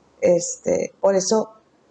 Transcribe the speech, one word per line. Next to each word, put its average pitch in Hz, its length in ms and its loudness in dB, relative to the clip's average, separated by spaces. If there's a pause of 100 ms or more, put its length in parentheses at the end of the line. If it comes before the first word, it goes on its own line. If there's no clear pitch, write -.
(220)
Este, - 760 -2
por 196 160 2
eso 202 380 -2 (380)